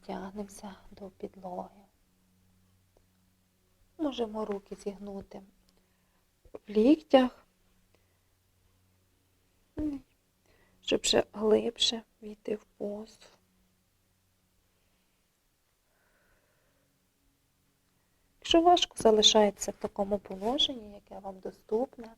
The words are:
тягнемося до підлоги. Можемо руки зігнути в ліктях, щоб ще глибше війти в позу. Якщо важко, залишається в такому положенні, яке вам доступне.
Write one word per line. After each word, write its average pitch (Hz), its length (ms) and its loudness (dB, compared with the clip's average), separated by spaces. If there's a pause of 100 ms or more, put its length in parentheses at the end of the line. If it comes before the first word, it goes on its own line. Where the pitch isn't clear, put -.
тягнемося 196 680 -14 (160)
до 190 200 -18
підлоги. 190 580 -12 (2250)
Можемо 233 460 -4
руки 202 320 -10
зігнути 202 680 -12 (1080)
в - 180 -20
ліктях, 254 760 4 (3250)
щоб - 240 -2
ще - 280 2
глибше 220 680 0 (200)
війти 214 320 -8
в 208 100 -14
позу. 208 540 -10 (4000)
Якщо - 200 4
важко, 349 380 4
залишається 214 720 4
в - 40 -10
такому 202 440 -6
положенні, 220 760 -6
яке 202 240 -18
вам 190 220 -14
доступне. 226 760 -6